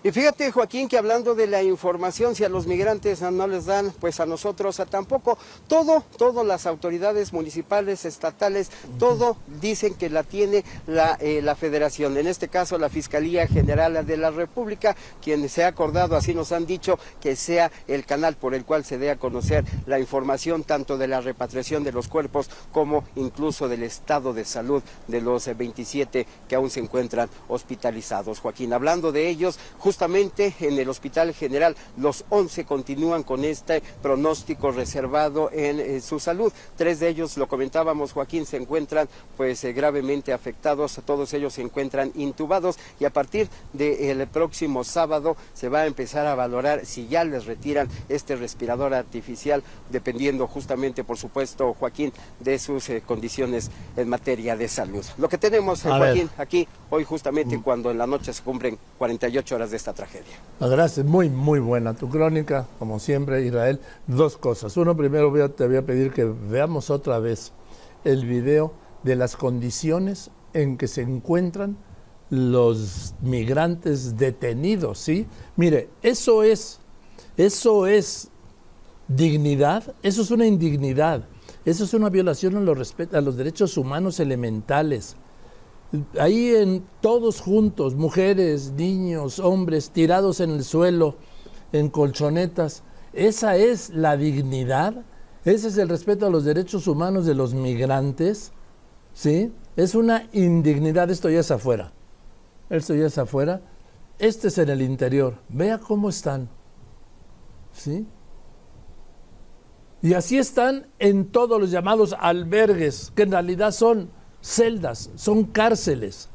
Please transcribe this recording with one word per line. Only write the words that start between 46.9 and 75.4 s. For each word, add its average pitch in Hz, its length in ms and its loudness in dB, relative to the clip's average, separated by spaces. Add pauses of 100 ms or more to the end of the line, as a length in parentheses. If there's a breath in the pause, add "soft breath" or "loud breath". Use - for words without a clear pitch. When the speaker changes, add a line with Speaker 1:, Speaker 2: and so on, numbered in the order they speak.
Speaker 1:
ya 160 160 0
les 131 240 -4
retiran 139 420 -2 (200 loud breath)
este 139 260 -4
respirador 120 580 -4
artificial, 127 720 -4 (260 loud breath)
dependiendo 127 560 -2
justamente, 131 580 -4
por 113 140 -6
supuesto, 127 560 -4
Joaquín, 135 400 -4 (260 loud breath)
de 131 200 0
sus, 135 320 -6
eh, 113 120 -4
condiciones 117 680 -4 (260 loud breath)
en 120 100 -2
materia 117 480 -2
de 113 120 -4
salud. 101 360 -6 (140)
Lo 147 120 0
que 175 100 -4
tenemos, 202 440 0
eh, 170 60 0
Speaker 2:
A 135 80 4
ver. 139 120 6
Speaker 1:
Joaquín, 143 280 2
aquí 170 300 -2 (240)
hoy 156 140 0
justamente 147 520 -2
Speaker 2:
Mm. 113 60 -8
Speaker 1:
cuando 120 260 0
en 117 80 -2
la 120 80 0
noche 131 280 -4
se - 100 -12
cumplen 123 340 -4 (220)
cuarenta 120 280 -2
y 120 120 -4
ocho 127 160 -4
horas 113 160 -4
de 110 80 -6
esta 107 140 -8
tragedia. - 420 -14 (240)
Speaker 2:
Ah, 123 80 0
gracias, 139 380 2
muy, 165 240 4
muy 139 320 2
buena 117 320 0
tu 120 160 -8
crónica, 151 580 0 (120)
como 110 200 -6
siempre, 139 460 0
Israel. 120 340 2 (280 loud breath)
Dos 143 280 4
cosas. 110 400 -4
Uno, 170 220 4
primero 147 320 4
voy 143 100 4
a, 143 80 4
te 139 180 0
voy 127 120 4
a 131 80 0
pedir 131 260 2
que 131 140 0
veamos 120 640 -2
otra 143 300 0
vez 113 340 -4 (500 loud breath)
el 135 220 2
video 139 480 2 (300 loud breath)
de 127 120 2
las 123 220 -2
condiciones 156 920 -2 (220)
en 139 240 0
que 127 120 -2
se - 120 -6
encuentran 175 760 -2 (520 soft breath)
los 120 920 2
migrantes 131 960 -2
detenidos, 131 800 0
¿sí? 180 280 -2 (280 loud breath)